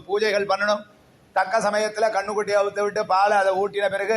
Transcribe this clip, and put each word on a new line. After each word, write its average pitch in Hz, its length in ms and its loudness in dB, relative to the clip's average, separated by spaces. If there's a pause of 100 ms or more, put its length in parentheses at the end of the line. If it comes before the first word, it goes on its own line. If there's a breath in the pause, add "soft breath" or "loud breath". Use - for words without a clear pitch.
பூஜைகள் 202 460 0
பண்ணணும். 208 300 0 (540)
தக்க 190 240 0
சமயத்துல 214 500 0
கண்ணுக்குட்டியை 202 480 -2
அவுத்து 202 240 0
விட்டு 208 240 -2
பாலை 196 320 2
அதை 196 160 4
ஊட்டின 202 360 -2
பிறகு 196 280 -2